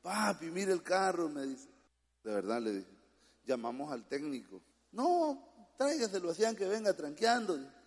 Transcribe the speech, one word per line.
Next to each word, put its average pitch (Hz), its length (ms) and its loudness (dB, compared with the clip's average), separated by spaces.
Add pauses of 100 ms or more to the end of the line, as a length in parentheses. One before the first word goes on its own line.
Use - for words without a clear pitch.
"Papi, 190 500 -2
mire 190 200 0
el 170 100 2
carro", 180 460 2
me 143 180 -4
dice. 131 220 -8 (560)
"De 110 100 -4
verdad", 104 280 0
le 110 100 0
dije. 95 260 -6 (460)
Llamamos 127 480 -4
al 117 160 -8
técnico. 135 540 -6 (320)
"No, 302 840 0
tráigaselo, 226 520 0
hacían 214 260 2
que 196 100 -2
venga 208 280 2
tranqueando". 190 680 2 (280)